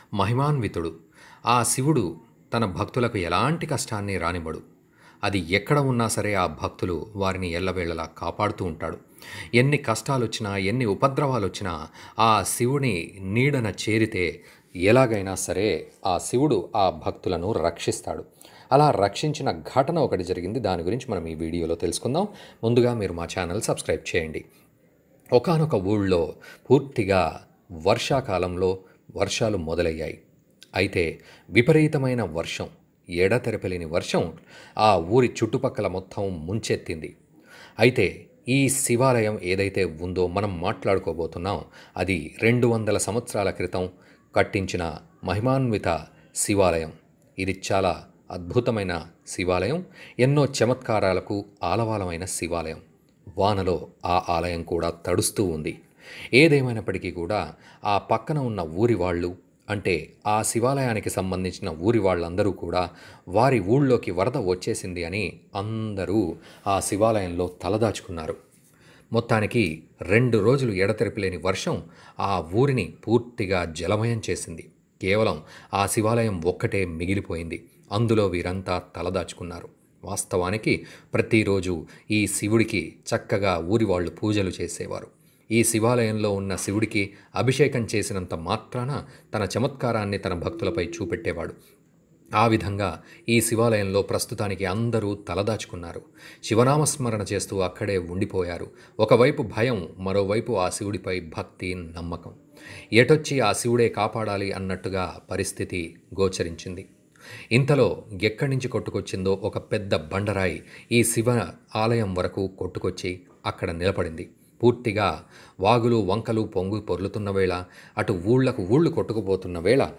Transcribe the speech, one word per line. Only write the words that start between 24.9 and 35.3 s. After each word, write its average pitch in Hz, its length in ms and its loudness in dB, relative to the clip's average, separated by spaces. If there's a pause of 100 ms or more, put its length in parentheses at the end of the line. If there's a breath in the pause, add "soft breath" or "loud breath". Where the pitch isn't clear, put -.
ఒకానొక 156 380 2
ఊళ్ళో 95 580 2 (360 loud breath)
పూర్తిగా 95 720 2 (440)
వర్షాకాలంలో 92 920 2 (360 loud breath)
వర్షాలు 101 420 0
మొదలయ్యాయి. 80 640 -2 (540)
అయితే 92 440 0 (300 loud breath)
విపరీతమైన 131 720 4
వర్షం, 82 460 -4 (420)
ఎడతెరపలేని 95 760 0
వర్షం 87 480 -2 (440 loud breath)
ఆ 104 200 6
ఊరి 104 400 4